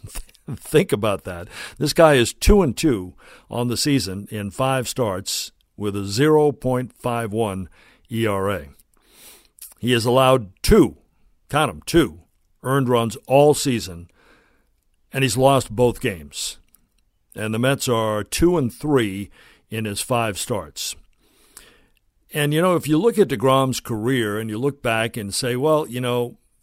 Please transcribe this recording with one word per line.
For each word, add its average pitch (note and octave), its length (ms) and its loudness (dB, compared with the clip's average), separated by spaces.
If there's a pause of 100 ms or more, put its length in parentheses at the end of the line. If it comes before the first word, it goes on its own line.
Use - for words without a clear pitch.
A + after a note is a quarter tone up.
<laughs> - 500 -14
Think - 380 0
about G#2 320 -2
that. F2+ 240 -12 (300)
This C#3+ 160 -2
guy D#3 220 6
is A#2+ 180 2
two G#3 280 6
and C3+ 140 0
two G2 380 -2 (360)
on A#2+ 200 -4
the A2+ 80 -4
season G2+ 540 -2
in G2+ 200 -8
five C3 380 -2
starts - 640 -6 (240)
with G2+ 180 -4
a G2+ 100 -4
zero D3 460 2
point B2+ 400 -4
five A#2 400 -6
one G2 380 -4 (420)
E A2+ 140 -2
R G2+ 260 0
A. E2+ 140 -6 (1120)
He B2 140 0
has A#2 100 0
allowed B2+ 480 4 (100)
two, D3 360 4 (500)
count C#3+ 220 -2
'em, D#2 160 -12
two A2+ 360 0 (420)
earned C3 260 0
runs A#2 260 0 (120)
all C#3+ 260 6
season, F#2+ 560 -4 (1040)
and C3+ 100 0
he's A#2 140 -2
lost C3 320 4
both A2+ 320 0
games. E2 560 -8 (760)
And G#2+ 200 -6
the A2 60 -2
Mets C3 280 0
are A2 380 0
two F3 320 2
and B2+ 160 -2
three G#2+ 560 -2 (400)
in A2 160 -6
his G2+ 160 -6
five A2+ 360 -2
starts. - 580 -8 (1400)
And, D3 200 0
you D#3 80 2
know, F3+ 140 2
if D#3 100 -2
you D3+ 120 2
look E3+ 200 2
at G3 120 4
DeGrom's C3 500 2
career A2 580 -2
and A2 120 -6
you G#2+ 80 -6
look C#3 240 -4
back A2+ 340 -2
and G2+ 180 -8
say, B2 220 -4
"Well, D3+ 320 0
you A#2+ 140 -8
know, B2 380 -4 (240)